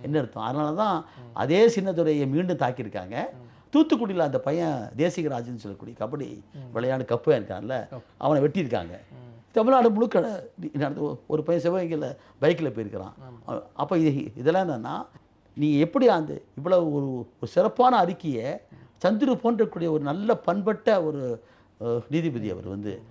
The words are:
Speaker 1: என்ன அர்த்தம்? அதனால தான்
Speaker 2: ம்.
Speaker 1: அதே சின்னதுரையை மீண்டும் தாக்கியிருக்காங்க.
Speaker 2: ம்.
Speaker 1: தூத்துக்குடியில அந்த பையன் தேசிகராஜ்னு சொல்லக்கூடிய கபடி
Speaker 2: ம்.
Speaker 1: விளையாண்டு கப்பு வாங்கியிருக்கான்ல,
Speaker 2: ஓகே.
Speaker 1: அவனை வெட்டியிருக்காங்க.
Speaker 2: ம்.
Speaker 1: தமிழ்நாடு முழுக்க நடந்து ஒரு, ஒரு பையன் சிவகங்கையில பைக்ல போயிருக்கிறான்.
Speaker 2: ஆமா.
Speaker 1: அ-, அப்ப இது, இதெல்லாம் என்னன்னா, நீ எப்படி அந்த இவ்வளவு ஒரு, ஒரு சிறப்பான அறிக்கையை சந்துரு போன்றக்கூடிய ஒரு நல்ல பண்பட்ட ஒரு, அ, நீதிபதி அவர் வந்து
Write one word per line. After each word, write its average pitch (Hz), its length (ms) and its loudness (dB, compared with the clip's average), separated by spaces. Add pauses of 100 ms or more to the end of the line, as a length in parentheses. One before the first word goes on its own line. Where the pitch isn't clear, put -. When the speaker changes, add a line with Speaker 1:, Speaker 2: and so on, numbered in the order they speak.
Speaker 1:
என்ன 151 160 0
அர்த்தம்? 110 240 -4
அதனால 151 340 -2
தான் 196 240 0
Speaker 2:
ம். - 340 -20
Speaker 1:
அதே 165 320 4
சின்னதுரையை 165 640 2
மீண்டும் 170 280 0
தாக்கியிருக்காங்க. 117 760 -4
Speaker 2:
ம். - 460 -8
Speaker 1:
தூத்துக்குடியில 233 420 2
அந்த 135 220 2
பையன் 143 560 -2
தேசிகராஜ்னு 135 600 -2
சொல்லக்கூடிய 107 400 -14
கபடி 120 460 -8 (120)
Speaker 2:
ம். 127 220 -12
Speaker 1:
விளையாண்டு 127 280 0
கப்பு 120 220 0
வாங்கியிருக்கான்ல, 110 680 -2
Speaker 2:
ஓகே. 120 80 -14 (140)
Speaker 1:
அவனை 143 260 2
வெட்டியிருக்காங்க. 131 480 0
Speaker 2:
ம். - 420 -20 (180)
Speaker 1:
தமிழ்நாடு 233 400 6
முழுக்க 208 580 0 (240)
நடந்து 147 300 -2
ஒரு, 135 240 -6
ஒரு 151 160 -2
பையன் 170 300 0
சிவகங்கையில 165 440 -4 (240)
பைக்ல 151 300 2
போயிருக்கிறான். 104 440 -8 (340)
Speaker 2:
ஆமா. - 20 -10
Speaker 1:
அ-, 123 120 -6 (100)
அப்ப 147 260 0
இது, 143 380 2
இதெல்லாம் 170 320 2
என்னன்னா, 139 380 -8 (480)
நீ 147 240 2
எப்படி 240 300 4
அந்த 156 320 2 (160)
இவ்வளவு 165 380 2
ஒரு, 143 200 0
ஒரு - 380 -10
சிறப்பான 233 440 4
அறிக்கையை 165 600 0 (460)
சந்துரு 220 320 4
போன்றக்கூடிய 208 560 0
ஒரு 151 100 2
நல்ல 185 360 0
பண்பட்ட 196 680 0
ஒரு, 135 380 -4 (400)
அ, 117 180 0 (100)
நீதிபதி 135 400 -2
அவர் 92 180 -8
வந்து 98 420 -8